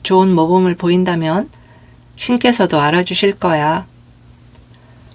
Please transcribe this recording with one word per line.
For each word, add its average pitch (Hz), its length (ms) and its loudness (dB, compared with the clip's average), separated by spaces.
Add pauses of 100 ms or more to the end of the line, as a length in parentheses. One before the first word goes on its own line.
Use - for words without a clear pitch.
좋은 190 320 2
모범을 175 400 2
보인다면 175 760 -2 (680)
신께서도 240 640 0
알아주실 180 580 0
거야." 160 480 -2 (1300)